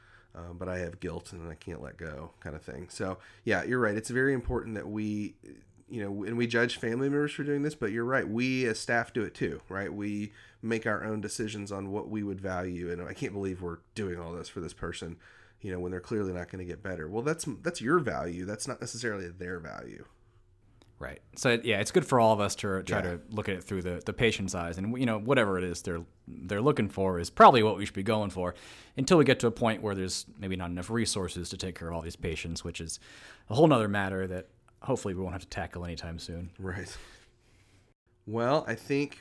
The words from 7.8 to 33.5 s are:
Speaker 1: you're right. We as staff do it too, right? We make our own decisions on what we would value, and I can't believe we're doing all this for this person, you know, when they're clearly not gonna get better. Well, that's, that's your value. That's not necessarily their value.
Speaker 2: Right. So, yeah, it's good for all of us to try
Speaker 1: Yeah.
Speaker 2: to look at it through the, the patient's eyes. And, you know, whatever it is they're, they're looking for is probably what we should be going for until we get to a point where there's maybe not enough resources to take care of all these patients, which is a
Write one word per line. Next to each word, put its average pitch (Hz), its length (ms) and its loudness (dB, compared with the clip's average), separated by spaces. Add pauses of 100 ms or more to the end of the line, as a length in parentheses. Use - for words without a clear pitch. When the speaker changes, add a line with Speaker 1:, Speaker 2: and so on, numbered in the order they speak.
Speaker 1:
you're 117 100 0
right. 127 240 2
We 127 380 2
as 110 140 2
staff 117 340 0
do 113 100 2
it - 100 -4
too, 85 360 -2
right? 92 240 -4
We 104 400 -4 (280)
make 113 240 0
our 107 200 0
own 107 160 -2
decisions 104 500 -4
on 98 200 -4
what 104 180 -4
we 107 140 -2
would 95 180 -4
value, 90 500 -2
and 87 100 -4
I - 120 -8
can't 135 200 -6
believe 95 280 -4
we're 85 160 -6 (160)
doing 92 260 -4
all 85 140 -8
this 82 160 -10
for 101 120 -10
this 78 120 -8
person, 85 440 -8 (440)
you 98 100 -8
know, 90 80 -4
when 90 120 -4
they're 90 100 -4
clearly 101 320 -2
not 87 160 -6
gonna 92 160 -8
get 85 160 -8
better. 87 260 -6
Well, 107 140 -4
that's, 156 240 -2 (160)
that's 170 200 -4
your 151 180 4
value. 87 460 -2
That's 104 220 -6
not 131 140 -8
necessarily 110 480 -4
their 90 300 -8
value. 60 460 -12 (920)
Speaker 2:
Right. - 240 -10 (140)
So, 117 280 4
yeah, 107 180 4
it's 107 100 -2
good 185 140 4
for 127 140 6
all 110 140 8
of 104 60 4
us 101 160 2
to 95 260 -2
try 107 180 0
Speaker 1:
Yeah. - 40 2
Speaker 2:
to 87 260 -4
look 104 200 -4
at 95 60 0
it 87 80 -8
through 95 200 -2
the, 87 220 -4
the 101 80 -2
patient's 101 420 2
eyes. 85 220 -2
And, 110 200 -2
you 131 80 0
know, 110 140 0
whatever 107 380 4
it 90 80 0
is 87 160 -4
they're, 85 240 -4 (220)
they're 101 340 -2
looking 127 280 4
for 95 300 0
is 85 100 -2
probably 165 340 12
what 107 140 4
we 101 80 -2
should - 100 -6
be 98 60 -2
going 107 280 2
for 90 260 -2 (420)
until 135 200 6
we 143 80 10
get 127 160 6
to 120 60 6
a 110 40 2
point 110 320 0
where 101 100 -2
there's 92 320 -4 (140)
maybe 95 160 -2
not 90 160 -4
enough 87 180 -6
resources 95 600 -2
to 95 80 -8
take 92 200 -6
care 82 120 -8
of 85 60 -4
all 82 60 -4
these 82 140 -8
patients, 85 480 -4
which 85 180 -8
is 82 180 -8 (500)
a 107 60 -4